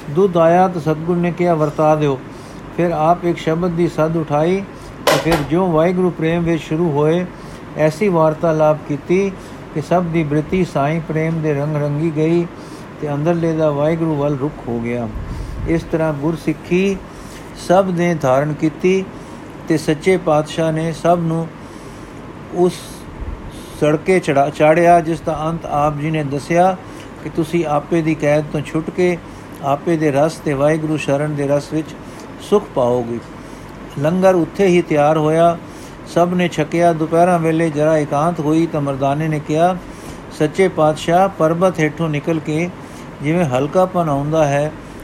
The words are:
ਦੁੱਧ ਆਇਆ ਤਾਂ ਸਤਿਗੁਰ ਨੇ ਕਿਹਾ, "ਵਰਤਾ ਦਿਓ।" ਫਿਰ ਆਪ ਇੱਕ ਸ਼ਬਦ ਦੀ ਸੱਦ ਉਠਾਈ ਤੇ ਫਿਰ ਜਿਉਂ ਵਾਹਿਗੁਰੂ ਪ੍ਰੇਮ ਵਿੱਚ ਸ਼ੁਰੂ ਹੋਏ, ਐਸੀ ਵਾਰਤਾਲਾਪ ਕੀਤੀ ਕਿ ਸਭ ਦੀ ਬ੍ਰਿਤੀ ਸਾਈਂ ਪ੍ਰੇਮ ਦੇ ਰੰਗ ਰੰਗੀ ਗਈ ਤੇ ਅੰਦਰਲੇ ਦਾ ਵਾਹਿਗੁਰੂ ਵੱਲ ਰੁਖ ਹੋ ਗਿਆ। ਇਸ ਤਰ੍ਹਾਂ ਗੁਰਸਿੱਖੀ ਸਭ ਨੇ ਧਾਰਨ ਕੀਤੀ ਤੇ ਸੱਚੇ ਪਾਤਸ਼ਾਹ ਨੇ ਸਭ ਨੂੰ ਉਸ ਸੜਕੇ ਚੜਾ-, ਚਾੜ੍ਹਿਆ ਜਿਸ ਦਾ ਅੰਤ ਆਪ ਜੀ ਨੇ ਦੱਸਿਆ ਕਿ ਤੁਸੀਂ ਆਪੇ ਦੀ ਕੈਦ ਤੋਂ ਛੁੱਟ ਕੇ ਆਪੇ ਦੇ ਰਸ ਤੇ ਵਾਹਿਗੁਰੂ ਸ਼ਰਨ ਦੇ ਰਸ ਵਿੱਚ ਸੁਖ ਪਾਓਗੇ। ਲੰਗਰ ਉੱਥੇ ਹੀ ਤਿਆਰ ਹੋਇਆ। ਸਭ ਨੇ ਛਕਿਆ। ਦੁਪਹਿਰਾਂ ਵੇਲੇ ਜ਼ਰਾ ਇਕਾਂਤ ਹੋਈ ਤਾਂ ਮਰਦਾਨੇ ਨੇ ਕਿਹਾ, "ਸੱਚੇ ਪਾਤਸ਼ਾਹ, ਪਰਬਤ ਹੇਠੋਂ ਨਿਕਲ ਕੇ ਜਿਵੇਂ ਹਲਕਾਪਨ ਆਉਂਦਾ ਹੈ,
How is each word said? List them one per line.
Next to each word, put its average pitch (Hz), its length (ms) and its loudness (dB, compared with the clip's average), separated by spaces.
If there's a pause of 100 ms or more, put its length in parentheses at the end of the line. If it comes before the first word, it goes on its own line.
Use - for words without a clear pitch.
(100)
ਦੁੱਧ 175 260 2
ਆਇਆ 170 320 6
ਤਾਂ 175 120 -6
ਸਤਿਗੁਰ 156 360 0
ਨੇ 175 160 0
ਕਿਹਾ, 175 220 2
"ਵਰਤਾ 156 420 2
ਦਿਓ।" 143 220 0 (580)
ਫਿਰ 170 140 2
ਆਪ 165 340 2
ਇੱਕ 170 140 0
ਸ਼ਬਦ 170 320 0
ਦੀ 170 180 2
ਸੱਦ 160 280 0
ਉਠਾਈ 160 460 0 (440)
ਤੇ 180 60 6 (120)
ਫਿਰ 160 100 2 (160)
ਜਿਉਂ 175 220 2
ਵਾਹਿਗੁਰੂ 180 380 2
ਪ੍ਰੇਮ 165 320 -2
ਵਿੱਚ 165 200 0
ਸ਼ੁਰੂ 160 280 0
ਹੋਏ, 156 360 2 (520)
ਐਸੀ 156 300 2
ਵਾਰਤਾਲਾਪ 156 680 2 (120)
ਕੀਤੀ 180 440 0 (420)
ਕਿ 156 60 -4
ਸਭ 175 220 2
ਦੀ 165 200 0
ਬ੍ਰਿਤੀ 151 420 0
ਸਾਈਂ 151 440 -2
ਪ੍ਰੇਮ 160 340 -2
ਦੇ 151 120 0
ਰੰਗ 147 220 -2
ਰੰਗੀ 147 400 -2
ਗਈ 170 300 2 (540)
ਤੇ 147 140 -4
ਅੰਦਰਲੇ 165 420 0
ਦਾ 156 140 2
ਵਾਹਿਗੁਰੂ 160 440 0
ਵੱਲ 143 220 0
ਰੁਖ 139 320 -6
ਹੋ 117 120 -2
ਗਿਆ। 120 280 -4 (600)
ਇਸ 160 140 0
ਤਰ੍ਹਾਂ 160 300 0
ਗੁਰਸਿੱਖੀ 165 840 -2 (720)
ਸਭ 190 200 4
ਨੇ 175 260 0
ਧਾਰਨ 143 380 2
ਕੀਤੀ 180 520 0 (640)
ਤੇ 160 80 2
ਸੱਚੇ 160 400 2
ਪਾਤਸ਼ਾਹ 160 560 0
ਨੇ 160 200 -2
ਸਭ 170 300 2
ਨੂੰ 165 260 -2 (1080)
ਉਸ 175 180 4 (1080)
ਸੜਕੇ 156 400 4
ਚੜਾ-, 143 300 2
ਚਾੜ੍ਹਿਆ 170 500 6
ਜਿਸ 160 200 -2
ਦਾ 151 280 -4
ਅੰਤ 165 180 -4
ਆਪ 147 300 0
ਜੀ 151 140 -2
ਨੇ 156 140 0
ਦੱਸਿਆ 170 520 2 (480)
ਕਿ 156 60 -10
ਤੁਸੀਂ 165 360 0
ਆਪੇ 147 360 0
ਦੀ 156 120 0
ਕੈਦ 151 380 2
ਤੋਂ 156 80 -2
ਛੁੱਟ 160 300 -4
ਕੇ 180 280 0 (440)
ਆਪੇ 147 340 0
ਦੇ 151 160 2
ਰਸ 156 220 2
ਤੇ - 180 -2
ਵਾਹਿਗੁਰੂ 156 440 2
ਸ਼ਰਨ 147 380 0
ਦੇ 143 140 -2
ਰਸ 143 240 0
ਵਿੱਚ 156 160 -2 (520)
ਸੁਖ 208 240 0 (100)
ਪਾਓਗੇ। 120 440 0 (800)
ਲੰਗਰ 185 360 4
ਉੱਥੇ 180 320 2
ਹੀ 175 160 6
ਤਿਆਰ 156 360 2
ਹੋਇਆ। 165 400 4 (500)
ਸਭ 175 260 2
ਨੇ 180 140 2
ਛਕਿਆ। 170 440 2
ਦੁਪਹਿਰਾਂ 165 460 4
ਵੇਲੇ 160 320 2
ਜ਼ਰਾ 151 280 2
ਇਕਾਂਤ 151 420 0
ਹੋਈ 160 260 2
ਤਾਂ 160 140 -2
ਮਰਦਾਨੇ 139 480 0
ਨੇ 151 120 -2
ਕਿਹਾ, 165 360 2 (640)
"ਸੱਚੇ 160 300 2
ਪਾਤਸ਼ਾਹ, 165 600 2
ਪਰਬਤ 170 520 2
ਹੇਠੋਂ 156 280 0
ਨਿਕਲ 151 300 -2
ਕੇ 160 320 -2 (520)
ਜਿਵੇਂ 165 220 2
ਹਲਕਾਪਨ 160 640 2
ਆਉਂਦਾ 147 360 2
ਹੈ, 143 280 0 (320)